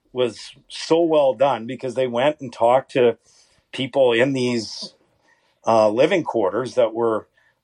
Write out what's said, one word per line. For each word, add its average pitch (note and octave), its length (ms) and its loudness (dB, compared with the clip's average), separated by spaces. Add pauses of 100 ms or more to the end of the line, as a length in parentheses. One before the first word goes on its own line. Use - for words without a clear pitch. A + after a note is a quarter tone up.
(120)
was B2 440 -6 (120)
so - 340 -2
well D3+ 320 2
done A#2 320 0
because B2 300 -8
they C3 120 0
went B2 320 -2
and B2+ 120 -12
talked B2 400 0
to A#2+ 260 2 (540)
people C3+ 420 0
in B2+ 200 0
these, B2 600 -6 (720)
uh, A2 240 4
living D#3 340 2
quarters A2 520 -2
that A2+ 180 0
were A2+ 340 -2 (360)